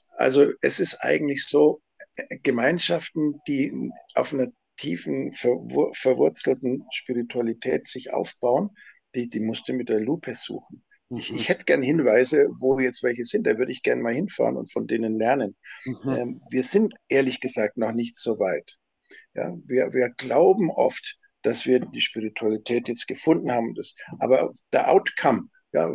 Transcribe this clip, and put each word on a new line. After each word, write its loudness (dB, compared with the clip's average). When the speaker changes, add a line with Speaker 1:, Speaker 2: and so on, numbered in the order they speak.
Speaker 1:
also 4
es 2
ist 0
eigentlich 0
so, 4
äh, -12
Gemeinschaften, 0
die 0
auf 0
einer 0
tiefen, -6
verwur-, 0
verwurzelten 0
Spiritualität -4
sich -8
aufbauen, 0
die, -4
die -6
musst -6
du -4
mit -6
der 2
Lupe -4
suchen. -12
Ich, -8
Speaker 2:
Mhm. -6
Speaker 1:
ich -2
hätte 0
gern 4
Hinweise, 4
wo 2
jetzt -2
welche -2
sind. 0
Da 2
würde 0
ich -10
gern 0
mal -2
hinfahren -2
und -8
von -4
denen -2
lernen. 0
Speaker 2:
Mhm. -8
Speaker 1:
Ähm, -6
wir 0
sind 2
ehrlich 2
gesagt -2
noch 0
nicht -4
so -2
weit. -2
Ja, -4
wir, 0
wir 2
glauben 4
oft, -2
dass -2
wir 4
die -8
Spiritualität -2
jetzt -6
gefunden 0
haben. -2
Das, -12
aber 2
der 2
Outcome, 2
ja, 2